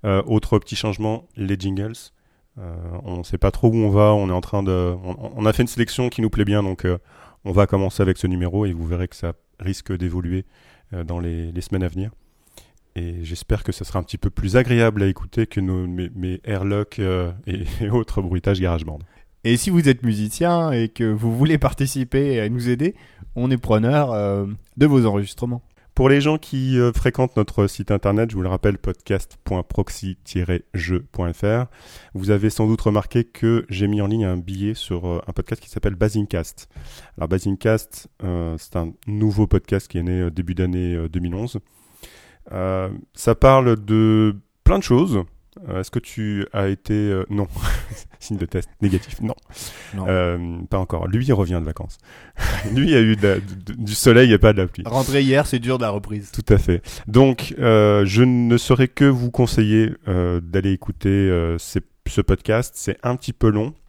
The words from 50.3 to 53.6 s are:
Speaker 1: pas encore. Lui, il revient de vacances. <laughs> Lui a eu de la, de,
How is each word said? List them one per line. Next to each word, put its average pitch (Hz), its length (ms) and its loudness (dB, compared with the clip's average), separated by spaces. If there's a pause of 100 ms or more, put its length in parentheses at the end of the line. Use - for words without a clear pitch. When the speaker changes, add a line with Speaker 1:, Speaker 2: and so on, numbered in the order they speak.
Speaker 1:
pas 98 100 -2
encore. 90 280 -4
Lui, 110 200 0
il 139 60 2
revient 90 280 0
de 80 40 -6
vacances. - 340 -10 (360)
<laughs> - 400 -2
Lui 151 200 2
a 123 60 8
eu 110 140 6
de 101 80 -2
la, 101 140 4
de, 95 380 -10